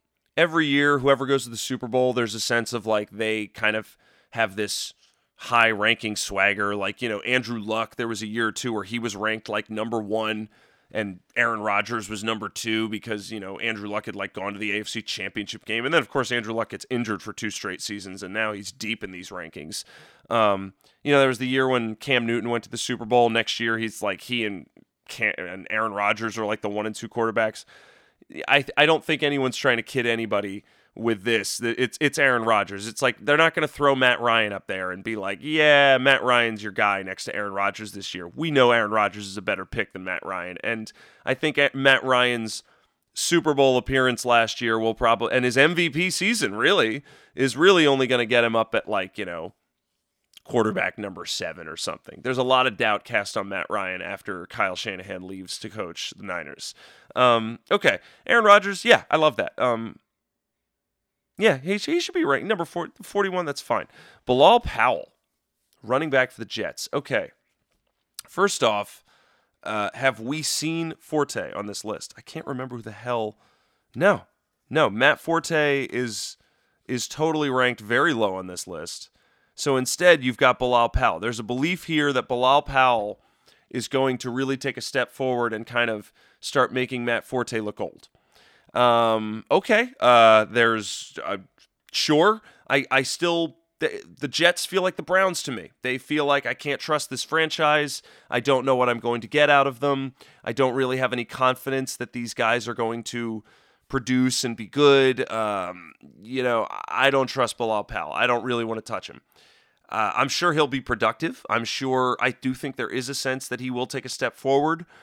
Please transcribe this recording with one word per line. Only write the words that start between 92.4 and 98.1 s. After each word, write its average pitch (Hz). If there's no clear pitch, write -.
I, 139
I 135
still, 170
the, -
the 147
Jets 160
feel 185
like 185
the 160
Browns 185
to 143
me. 92
They 127
feel 151
like, 143
"I 123
can't 143
trust 151
this 131
franchise. 151